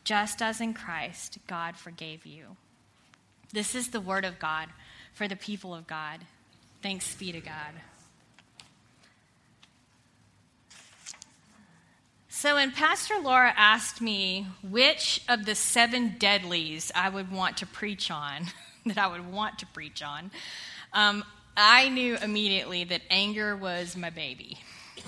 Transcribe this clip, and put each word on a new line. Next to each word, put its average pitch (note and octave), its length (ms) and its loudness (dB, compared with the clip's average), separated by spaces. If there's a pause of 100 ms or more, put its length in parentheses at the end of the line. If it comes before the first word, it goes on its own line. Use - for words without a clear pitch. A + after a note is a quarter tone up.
just G#3+ 380 2
as A3 180 -2
in A3+ 140 -2
Christ E3 640 -10 (100)
God E3+ 300 -8
forgave D#3+ 480 -14
you." D#3 320 -20 (960)
This G#3+ 220 -4
is B3 140 -4
the A3 120 -6
word F#3+ 240 -2
of F3+ 140 -8
God D#3 280 -4 (460)
for G#3 160 -4
the F#3+ 80 -8
people F#3+ 360 -10
of E3 140 -16
God. D#3 380 -10 (560)
Thanks F#3+ 340 -6
be F#3 160 -10
to E3 80 -10
God. D#3 360 -12 (4000)
So C#4+ 280 2
when C4+ 180 4
Pastor E4 440 2
Laura B3+ 380 6
asked A3 460 4
me G3 460 -2 (140)
which B3 680 2
of A3 160 2
the G#3 100 0
seven A#3 640 2
deadlies F3 760 0
I F3+ 140 2
would F#3+ 240 -6
want F#3 260 -2
to F#3 80 -8
preach G3+ 460 -6
on, D3 360 -8 (180)
<laughs> - 200 -16
that G3+ 120 -4
I G3 100 4
would F3+ 240 -6
want G#3 280 -6
to F#3+ 80 -12
preach D3+ 360 -12
on, D3+ 260 -10 (640)
um, G#3 320 4 (320)
I A#3 320 10
knew B3 300 0
immediately G3 680 -2
that F3 260 -4
anger G#3 460 0
was F3+ 400 -6
my F3 140 -6
baby. D#3 500 -10 (480)